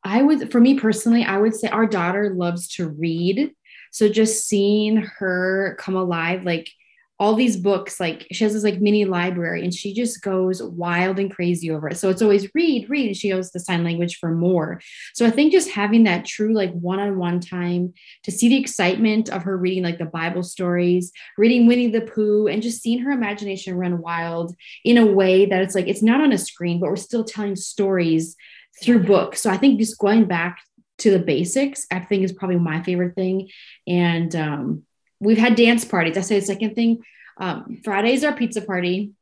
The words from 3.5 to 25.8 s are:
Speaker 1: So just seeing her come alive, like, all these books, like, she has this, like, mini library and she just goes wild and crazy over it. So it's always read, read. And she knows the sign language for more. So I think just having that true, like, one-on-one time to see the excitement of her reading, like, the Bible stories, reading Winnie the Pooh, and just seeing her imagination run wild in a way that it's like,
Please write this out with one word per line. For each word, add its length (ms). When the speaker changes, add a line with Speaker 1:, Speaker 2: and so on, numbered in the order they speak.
Speaker 1:
So 160
just 400
seeing 500
her 840
come 160
alive, 480
like, 260
all 160
these 220
books, 420
like, 360
she 100
has 100
this, 120
like, 160
mini 240
library 580
and 100
she 200
just 280
goes 400
wild 560
and 160
crazy 380
over 160
it. 100
So 120
it's 120
always 320
read, 360
read. 180
And 80
she 140
knows 220
the 100
sign 240
language 320
for 180
more. 460
So 120
I 60
think 220
just 160
having 340
that 220
true, 280
like, 200
one-on-one 680
time 540
to 80
see 180
the 80
excitement 720
of 140
her 140
reading, 240
like, 160
the 80
Bible 380
stories, 720
reading 300
Winnie 200
the 140
Pooh, 460
and 140
just 220
seeing 160
her 120
imagination 640
run 260
wild 520
in 140
a 80
way 400
that 160
it's 120
like, 140